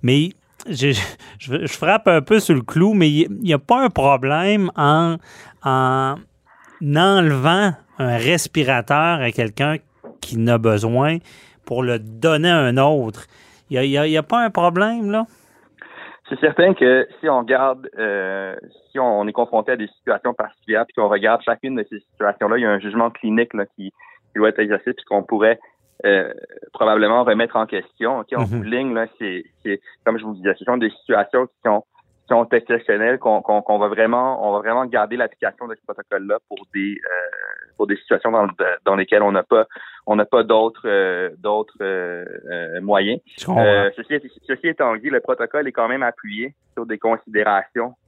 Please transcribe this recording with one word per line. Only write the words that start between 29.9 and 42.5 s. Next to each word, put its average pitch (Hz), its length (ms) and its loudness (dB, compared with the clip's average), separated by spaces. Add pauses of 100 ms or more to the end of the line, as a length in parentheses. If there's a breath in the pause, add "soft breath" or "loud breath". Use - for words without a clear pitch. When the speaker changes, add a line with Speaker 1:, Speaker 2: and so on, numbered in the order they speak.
Speaker 2:
comme 113 160 2
je 107 40 -14
vous 110 100 -8
disais, 92 220 0
ce - 80 -18
sont 123 120 2
des 113 140 0
situations 107 560 0
qui - 180 -20
sont, 107 160 2
qui - 540 -6
sont 117 160 4
exceptionnelles, 117 680 0
qu'on, 110 220 0
qu'on, 104 220 0
qu'on 104 160 0
va 104 100 2
vraiment, 117 580 0
on 104 60 0
va 101 60 0
vraiment 113 260 -2
garder 113 320 -2
l'application 120 500 -6
de 113 80 -12
ce - 80 -20
protocole-là 101 640 -6
pour 101 120 -16 (160)
des, 101 300 -6
euh, 55 760 -10
pour 104 80 0
des 101 100 -2
situations - 340 -2
dans 110 140 2
le, 98 60 -2 (340)
dans 98 120 2
lesquelles 104 260 2
on 101 100 2
n'a 95 100 2
pas, 113 220 2 (420 loud breath)
on 107 80 0
n'a 104 120 2
pas 117 160 2
d'autres, 110 420 0
euh, 92 540 0
d'autres, 104 420 -4
euh, 90 440 -6 (260)